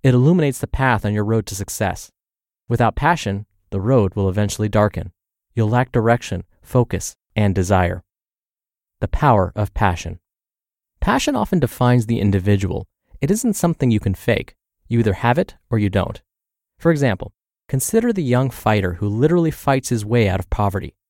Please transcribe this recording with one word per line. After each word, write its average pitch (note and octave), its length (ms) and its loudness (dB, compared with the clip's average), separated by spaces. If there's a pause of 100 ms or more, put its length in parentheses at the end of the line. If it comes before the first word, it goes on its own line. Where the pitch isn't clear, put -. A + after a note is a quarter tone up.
It C3 120 4
illuminates C#3+ 460 4
the - 80 -6
path B2+ 360 0
on G#2 100 -2
your G#2 120 -2
road A2 220 0
to G2+ 80 -10
success. - 540 -6 (600)
Without A#2 260 2
passion, A2 500 -2 (240)
the G2 120 -6
road G#2+ 340 2
will G2 140 0
eventually G#2 400 -2
darken. G#2 420 0 (420)
You'll A2+ 140 0
lack B2 240 0
direction, A2+ 540 0 (160)
focus, - 560 -2 (180)
and G#2 180 2
desire. F2+ 480 0 (1000)
The - 80 -4
power A2 480 2
of G#2+ 160 -4
passion. F2 480 -2 (800)
Passion C4 340 0
often G3+ 240 0
defines B2 460 2
the A#2 160 -4
individual. G2 680 0 (320)
It C#3 100 -2
isn't G#3+ 260 0
something D#3+ 360 0
you G#2+ 80 2
can F#2+ 140 -2
fake. - 420 -4 (320)
You A#2+ 120 0
either G#2+ 160 2
have A#2+ 220 0
it - 200 -4 (120)
or A#2 80 0
you G#2 120 0
don't. F#2 320 -2 (560)
For E3+ 140 2
example, C3 420 -2 (340)
consider A3 460 0
the F#3+ 100 -2
young B2+ 260 2
fighter G2+ 440 0
who G#2 160 -4
literally D#3 420 2
fights - 380 -2
his G#2+ 160 -2
way A2 240 2
out F#2 100 -2
of F#2 100 -8
poverty. G2 460 -2 (140)